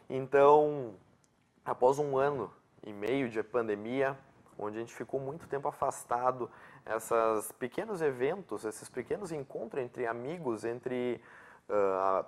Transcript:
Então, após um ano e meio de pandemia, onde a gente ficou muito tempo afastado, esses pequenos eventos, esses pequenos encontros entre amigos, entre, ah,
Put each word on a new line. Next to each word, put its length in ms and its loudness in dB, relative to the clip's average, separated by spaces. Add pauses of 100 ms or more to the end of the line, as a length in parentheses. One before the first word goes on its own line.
Então, 840 6 (680)
após 360 2
um 180 0
ano 340 0 (320)
e 100 -12
meio 360 -2
de 140 -4
pandemia, 760 -2 (400)
onde 200 -6
a 20 -6
gente 140 -10
ficou 260 -8
muito 280 -10
tempo 200 -4
afastado, 840 -2 (460)
esses 580 2
pequenos 480 -4
eventos, 640 -2
esses 240 -8
pequenos 420 -6
encontros 520 -6
entre 240 -4
amigos, 560 -4
entre, 580 -4 (480)
ah, 580 4